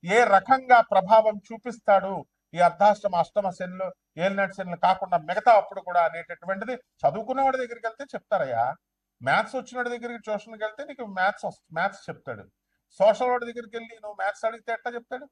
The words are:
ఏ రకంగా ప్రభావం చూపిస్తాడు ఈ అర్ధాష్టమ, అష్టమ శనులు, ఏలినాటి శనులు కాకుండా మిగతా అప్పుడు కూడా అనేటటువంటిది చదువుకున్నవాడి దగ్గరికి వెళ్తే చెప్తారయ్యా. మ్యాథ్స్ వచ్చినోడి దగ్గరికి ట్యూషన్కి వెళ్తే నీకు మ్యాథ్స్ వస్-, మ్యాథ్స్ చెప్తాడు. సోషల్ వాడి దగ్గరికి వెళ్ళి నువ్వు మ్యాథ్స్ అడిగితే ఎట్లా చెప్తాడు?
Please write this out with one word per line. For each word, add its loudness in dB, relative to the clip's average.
ఏ 4
రకంగా 6
ప్రభావం 4
చూపిస్తాడు -2
ఈ -8
అర్ధాష్టమ, 2
అష్టమ -2
శనులు, -10
ఏలినాటి -2
శనులు -8
కాకుండా 0
మిగతా 2
అప్పుడు 2
కూడా 0
అనేటటువంటిది -6
చదువుకున్నవాడి -2
దగ్గరికి -8
వెళ్తే -10
చెప్తారయ్యా. -4
మ్యాథ్స్ 0
వచ్చినోడి -6
దగ్గరికి -10
ట్యూషన్కి -10
వెళ్తే -10
నీకు -14
మ్యాథ్స్ -2
వస్-, -14
మ్యాథ్స్ -6
చెప్తాడు. -14
సోషల్ 4
వాడి 0
దగ్గరికి -14
వెళ్ళి -16
నువ్వు -18
మ్యాథ్స్ -6
అడిగితే -6
ఎట్లా -8
చెప్తాడు? -12